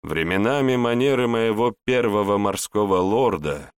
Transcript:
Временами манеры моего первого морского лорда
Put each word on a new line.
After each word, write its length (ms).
Временами 720
манеры 500
моего 480
первого 540
морского 600
лорда 800